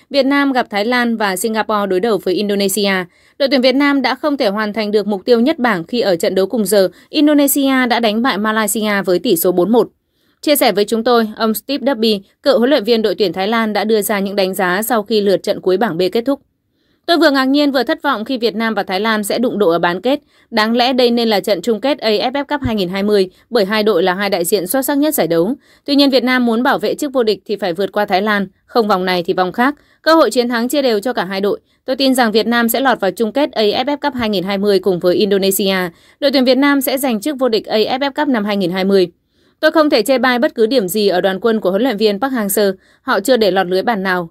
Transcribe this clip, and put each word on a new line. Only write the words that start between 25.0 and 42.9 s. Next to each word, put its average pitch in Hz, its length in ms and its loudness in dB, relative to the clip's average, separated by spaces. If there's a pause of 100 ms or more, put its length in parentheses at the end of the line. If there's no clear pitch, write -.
giải 185 120 0
đấu. 170 280 0 (300)
Tuy 285 100 -2
nhiên 277 160 4
Việt 240 140 2
Nam 254 220 0
muốn 233 160 0
bảo 254 160 2
vệ 190 160 -2
chức 294 180 -6
vô 254 100 2
địch 214 240 -2
thì 208 100 -6
phải 185 160 -4
vượt 190 200 -4
qua 208 120 -2
Thái 196 180 0
Lan, 202 260 0 (180)
không 226 220 0
vòng 185 160 0
này 180 180 0
thì 180 100 -2
vòng 180 200 -2
khác. 254 220 0 (280)
Cơ 320 120 4
hội 302 160 4
chiến 240 180 0
thắng 240 200 -2
chia 285 140 0
đều 226 180 2
cho 254 120 -4
cả 226 120 -4
hai 190 160 -6
đội. 196 200 -2 (240)
Tôi 262 120 -4
tin 269 180 2
rằng 233 180 2
Việt 214 140 0
Nam 233 220 0
sẽ 233 120 -2
lọt 254 200 0
vào 190 100 0
chung 214 220 -4
kết 285 200 -2
A 220 100 -2
F 214 220 0
F 285 120 -4
Cup 285 180 -4
hai 240 140 -4
nghìn 190 160 -2
hai 202 140 -4
mươi 196 200 2
cùng 185 200 0
với 180 180 0
Indonesia. 196 600 0 (440)
Đội 285 100 0
tuyển 254 140 2
Việt 247 140 4
Nam 277 220 2
sẽ 262 180 -2
giành 254 220 -2
chức 294 180 -6
vô 254 100 0
địch 214 180 -2
A - 100 2
F 220 220 0
F 277 140 -4
Cup 294 160 -2
năm 226 160 0
hai 208 120 -2
nghìn 185 140 -2
hai 190 140 -2
mươi." 190 260 2 (500)
Tôi 311 100 2
không 311 200 2
thể 269 120 2
chê 262 160 2
bai 247 200 0
bất 302 160 -2
cứ 226 120 2
điểm 220 220 0
gì 208 200 0
ở 180 120 0
đoàn 190 200 0
quân 220 200 0
của 185 100 -2
huấn 196 120 0
luyện 254 140 0
viên 202 240 0
Park 262 120 -4
Hang-seo. 208 400 0 (300)